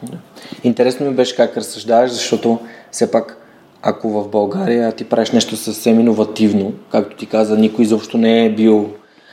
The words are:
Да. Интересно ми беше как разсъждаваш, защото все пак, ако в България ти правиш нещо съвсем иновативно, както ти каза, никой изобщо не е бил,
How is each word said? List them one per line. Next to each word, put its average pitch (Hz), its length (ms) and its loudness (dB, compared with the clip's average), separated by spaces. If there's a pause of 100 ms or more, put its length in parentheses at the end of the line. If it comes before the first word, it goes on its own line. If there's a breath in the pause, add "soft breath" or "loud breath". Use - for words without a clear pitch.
Да. - 140 -14 (480 loud breath)
Интересно 123 420 0
ми 139 80 -2
беше 123 220 0
как 117 200 0
разсъждаваш, 117 540 0
защото 117 480 -2 (340 loud breath)
все - 180 -2
пак, - 260 -2 (460 soft breath)
ако 107 280 -4
в 104 180 -4
България 117 640 0
ти 117 120 -10
правиш 117 260 -2
нещо 113 260 0
съвсем 113 440 0
иновативно, 107 720 0 (200)
както - 240 -2
ти 110 100 -14
каза, 107 320 0
никой 110 260 2
изобщо 110 340 0
не 113 280 4
е 110 80 2
бил, 107 340 4 (440 soft breath)